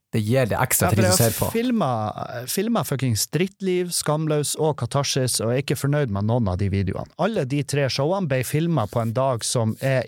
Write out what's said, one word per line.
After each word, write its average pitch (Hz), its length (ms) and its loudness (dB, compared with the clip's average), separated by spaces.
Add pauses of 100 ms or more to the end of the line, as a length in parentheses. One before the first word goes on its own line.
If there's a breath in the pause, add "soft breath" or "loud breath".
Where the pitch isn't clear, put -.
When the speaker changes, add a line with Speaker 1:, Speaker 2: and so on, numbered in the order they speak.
(120)
Speaker 1:
det 113 140 0
gir 127 240 2
det - 80 -2
ekstra - 300 2
Speaker 2:
Ja, - 20 0
for 104 60 2
Speaker 1:
til 185 80 4
å 180 60 4
Speaker 2:
jeg 185 60 4
Speaker 1:
se 120 80 6
Speaker 2:
har 113 140 2
Speaker 1:
på. 101 140 0
Speaker 2:
filmet, 127 1000 -2
filmet 208 380 0
fucking 131 260 0
Strittliv, 180 800 -2
Skamløs 151 640 0
og 151 180 2
Katarsis, 131 640 0
og 113 120 0
jeg 123 60 2
er 143 40 0
ikke 147 160 -2
fornøyd 143 320 0
med 101 160 -2
noen 117 220 2
av 90 100 0
de 98 100 0
videoene. 95 500 -2
Alle 190 280 0
de 143 160 0
tre 143 260 0
showene 170 380 0
ble 131 160 0
filmet 151 480 0
på 123 100 0
en 113 120 -2
dag 127 320 0
som 110 360 0
er 131 280 2